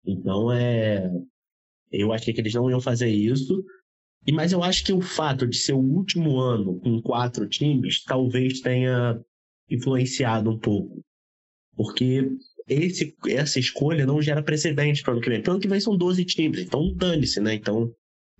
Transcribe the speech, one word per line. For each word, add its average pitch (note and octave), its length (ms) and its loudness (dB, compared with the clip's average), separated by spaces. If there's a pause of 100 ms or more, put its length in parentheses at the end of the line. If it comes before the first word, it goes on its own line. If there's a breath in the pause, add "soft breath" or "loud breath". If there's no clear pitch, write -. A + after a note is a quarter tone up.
Então, G2 480 -2
é, A2+ 560 0 (840)
eu G#2 200 0
achei A2+ 220 -4
que A#2+ 60 -4
eles G#2+ 120 -2
não A#2+ 160 2
iam B2+ 120 2
fazer A#2+ 280 0
isso, C3+ 560 0 (640 loud breath)
e, C#3+ 60 4
mas D#3+ 200 2
eu F3+ 100 2
acho F#3 220 0
que - 80 2
o F#3+ 80 4
fato D3 460 0
de A#2+ 100 -2
ser - 160 0
o C3+ 60 2
último D#3 600 2
ano G#2 420 0
com A2+ 200 2
quatro A#2 480 -2
times C3 540 0
talvez B2+ 580 0
tenha B2 580 2 (520)
influenciado B2 800 0
um A2 80 -2
pouco, G2+ 420 -2 (760)
porque B2+ 540 0 (400)
esse, D#3 460 0 (140)
essa C#3+ 300 0
escolha C#3+ 460 0
não C#3+ 160 2
gera D3+ 220 0
precedente D3 600 0
pro C3 100 0
ano A#2 100 0
que A#2+ 80 0
vem. A2+ 100 0
Pro F3+ 120 0
ano F#3+ 80 0
que G3 80 -2
vem G3 120 0
são G#3 160 0
doze F3+ 260 2
times, F3 380 -2
então F3+ 340 -2
dane-se, E3+ 460 0
né? G#2+ 140 0
Então, G#2+ 360 -2 (500)